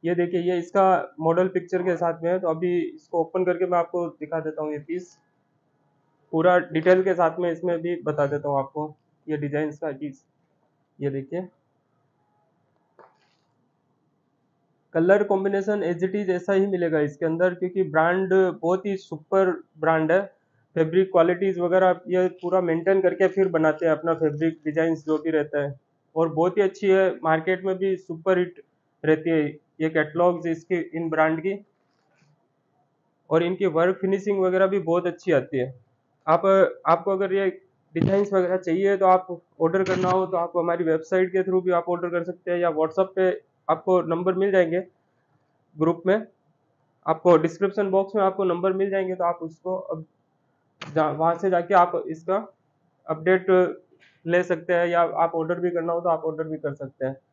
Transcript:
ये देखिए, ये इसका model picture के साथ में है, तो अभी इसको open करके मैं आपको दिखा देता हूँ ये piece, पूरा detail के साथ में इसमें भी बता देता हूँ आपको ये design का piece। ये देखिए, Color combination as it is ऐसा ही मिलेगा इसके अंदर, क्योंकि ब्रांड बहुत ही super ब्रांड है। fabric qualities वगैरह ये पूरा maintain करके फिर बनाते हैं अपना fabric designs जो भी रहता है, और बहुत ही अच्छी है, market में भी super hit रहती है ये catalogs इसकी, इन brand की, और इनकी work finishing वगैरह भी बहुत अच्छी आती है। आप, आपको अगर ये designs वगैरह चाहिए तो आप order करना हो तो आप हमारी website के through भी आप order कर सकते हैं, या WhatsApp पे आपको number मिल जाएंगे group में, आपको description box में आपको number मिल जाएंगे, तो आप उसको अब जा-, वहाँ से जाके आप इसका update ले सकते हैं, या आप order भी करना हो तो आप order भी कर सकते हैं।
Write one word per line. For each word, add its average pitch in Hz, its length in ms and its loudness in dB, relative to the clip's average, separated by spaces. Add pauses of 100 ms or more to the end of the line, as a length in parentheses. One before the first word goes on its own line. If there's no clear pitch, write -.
ये 170 120 0
देखिए, 175 260 -2
ये 175 180 0
इसका 190 600 2
model 170 280 2
picture 180 360 -4
के 180 120 0
साथ 165 280 -4
में 170 80 0
है, 185 80 0
तो 190 80 -4
अभी 175 320 -2
इसको - 420 -6
open 180 240 -2
करके 180 200 0
मैं 175 120 0
आपको 170 320 -2
दिखा 156 300 -8
देता 156 240 -8
हूँ 151 80 -6
ये 147 80 -8
piece, 170 380 -12 (1160)
पूरा 175 240 4 (120)
detail 180 340 4
के 185 100 0
साथ 170 260 0
में 175 120 -2
इसमें 170 300 -2
भी 175 220 -4
बता 147 240 -2
देता 143 220 -4
हूँ 139 100 0
आपको 151 340 -8 (340)
ये 151 100 -4
design 147 360 -4
का 151 200 -8
piece। 139 300 -12 (760)
ये 139 100 -4
देखिए, 139 380 -8 (3500)
Color 185 280 4
combination 196 600 0
as 170 200 -2
it 185 120 -4
is 208 160 -4
ऐसा 180 220 -2
ही 196 140 4
मिलेगा 170 340 0
इसके 147 240 -4
अंदर, 170 280 0
क्योंकि 180 320 -4
ब्रांड 175 480 0
बहुत 185 520 0
ही 196 120 -4
super 185 540 -2 (280)
ब्रांड 160 320 2
है। 196 120 4 (520)
fabric 175 360 0
qualities 180 480 2
वगैरह 180 480 2
ये 185 200 2 (100)
पूरा 180 240 0
maintain 175 400 2
करके 185 260 2
फिर 190 220 2
बनाते 156 360 2
हैं 160 60 4
अपना 160 220 0
fabric 160 520 -2
designs 156 400 -2
जो 156 120 0
भी 156 140 -4
रहता 147 320 -2
है, 139 100 -6 (420)
और 160 140 0
बहुत 170 280 0
ही 208 40 2
अच्छी 190 260 0
है, 190 160 4 (200)
market 165 420 0
में 185 120 -2
भी 190 200 -2
super 180 420 -2
hit 180 220 -4 (420)
रहती 156 260 2
है 156 160 2 (360)
ये 160 80 -2
catalogs 160 580 0
इसकी, 165 320 -2 (160)
इन 165 140 -4
brand 160 300 2
की, 190 140 -4 (1800)
और 165 140 2
इनकी 185 300 -2
work 180 240 2
finishing 196 420 -2
वगैरह 185 280 2
भी 196 140 0
बहुत 175 260 0
अच्छी 175 240 -4
आती 135 260 0
है। 131 160 -4 (540)
आप, 170 180 2 (420)
आपको 175 240 2
अगर 190 220 -2
ये 196 160 0 (460)
designs 196 380 0
वगैरह 185 240 2
चाहिए 185 400 0
तो 190 100 2
आप 185 200 4 (340)
order 170 220 2
करना 185 260 0
हो 185 160 2
तो 180 120 -4
आप 170 200 -2
हमारी 170 260 0
website 160 480 0
के 185 120 0
through 185 200 0
भी 180 80 0
आप 170 180 0
order 175 200 -2
कर 170 140 -2
सकते 175 280 -8
हैं, 175 80 0
या 175 120 0
WhatsApp 160 440 -2
पे 190 140 2 (380)
आपको 175 380 2
number 175 300 -2
मिल 196 160 0
जाएंगे 180 280 2 (960)
group 160 320 0
में, 214 180 2 (800)
आपको 165 320 4
description 196 540 -2
box 196 240 0
में 208 80 2
आपको 196 220 0
number 180 280 0
मिल 196 160 -2
जाएंगे, 190 260 -2
तो 180 80 -4
आप 170 180 -2
उसको 165 340 -8
अब 165 300 -10 (760)
जा-, 151 300 -2
वहाँ 160 240 0
से 190 140 -2
जाके 175 240 0
आप 175 180 6 (160)
इसका 160 280 -6 (720)
update 175 380 0 (800)
ले 170 180 2
सकते 175 300 -2
हैं, 175 140 2
या 170 140 2
आप 165 340 0
order 165 240 -2
भी 175 120 0
करना 170 220 -2
हो 170 80 -2
तो 175 80 0
आप 160 160 0
order 160 180 -4
भी 156 140 -8
कर 147 160 -6
सकते 135 320 -10
हैं। 135 100 -6 (180)